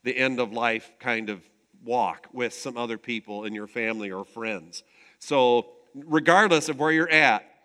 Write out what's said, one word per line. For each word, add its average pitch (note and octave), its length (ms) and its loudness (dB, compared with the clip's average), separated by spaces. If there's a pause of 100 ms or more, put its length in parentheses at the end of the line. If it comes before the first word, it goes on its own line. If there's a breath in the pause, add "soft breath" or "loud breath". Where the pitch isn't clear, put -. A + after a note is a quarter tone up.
the B2 140 -2
end-of-life A#2 800 -2
kind A2+ 300 -4
of F#2 140 -10 (400)
walk A2+ 480 -4
with B2 220 -6
some B2+ 240 -10
other A#2 200 -6
people G#2+ 460 -10
in G#2+ 100 -8
your G#2 140 -10
family A2 420 -6
or F#2+ 140 -8
friends. G2+ 600 -12 (360 soft breath)
So B2 540 2 (200)
regardless D#3+ 760 4
of C#3 100 -6
where D#3 120 2
you're D#3+ 180 2
at C#3 360 4 (200)